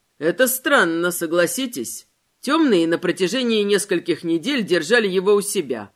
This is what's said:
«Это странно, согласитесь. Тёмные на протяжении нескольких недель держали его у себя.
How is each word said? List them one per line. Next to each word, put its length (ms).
«Это 300
странно, 640
согласитесь. 960
Тёмные 460
на 100
протяжении 640
нескольких 600
недель 400
держали 440
его 260
у 80
себя. 540